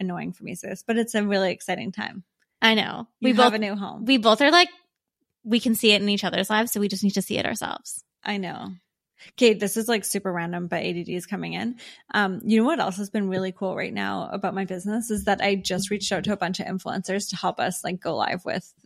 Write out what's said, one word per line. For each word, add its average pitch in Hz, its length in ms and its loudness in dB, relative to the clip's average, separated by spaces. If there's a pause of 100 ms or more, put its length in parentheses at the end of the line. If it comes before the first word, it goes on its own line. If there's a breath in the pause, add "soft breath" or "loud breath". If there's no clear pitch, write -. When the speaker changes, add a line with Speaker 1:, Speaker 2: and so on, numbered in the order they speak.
Speaker 1:
annoying 180 320 -4
for - 100 -16
me, 170 140 -10
sis, 190 260 -12
but 226 160 0
it's 226 160 -2
a 208 100 2
really 196 280 2
exciting - 400 -6
time. 208 320 -10 (360)
Speaker 2:
I 220 140 6
know. 226 320 -2 (140)
Speaker 1:
You - 60 2
Speaker 2:
We 254 40 4
Speaker 1:
have 226 60 4
Speaker 2:
both 240 180 8
Speaker 1:
a 214 40 0
new 208 180 -2
home. 196 280 -8
Speaker 2:
we 262 140 4
both 220 240 6
are 285 80 6
like, 349 180 8 (760)
we 226 160 2
can 220 160 2
see 214 160 6
it 202 100 4
in 202 60 0
each 202 160 0
other's 190 260 -2
lives, 214 220 0
so 208 80 -2
we 208 80 2
just 196 160 -4
need 196 100 2
to 190 80 0
see - 160 -4
it - 80 -2
ourselves. - 560 -8 (220)
Speaker 1:
I 202 140 -4
know. 185 340 -8 (600 loud breath)
Okay, 226 220 6
this 196 240 -2
is, 220 100 -2
like, 220 160 0
super - 260 -4
random, 175 360 -4
but 170 160 -4
A 180 100 -2
D 175 120 -4
D - 100 -8
is 180 100 -6
coming 170 300 -6
in. 226 220 -4 (360 loud breath)
Um, 190 320 0
you 220 140 4
know 220 80 6
what 302 140 2
else 180 180 -2
has 202 100 -6
been 202 220 -2
really 190 200 -2
cool 185 240 -4
right - 200 -6
now - 360 -4
about 196 240 -4
my 190 120 -4
business 202 440 -4
is 202 140 -2
that 202 160 2
I 202 140 2
just 190 340 -2
reached 208 240 -2
out 175 120 -2
to 214 100 0
a - 20 -6
bunch 185 240 -2
of - 60 -6
influencers 190 640 -4
to 185 60 -8
help 180 220 -2
us, 147 240 -2
like, 180 160 -4
go 160 160 -4
live 123 300 -2
with - 260 -4 (160)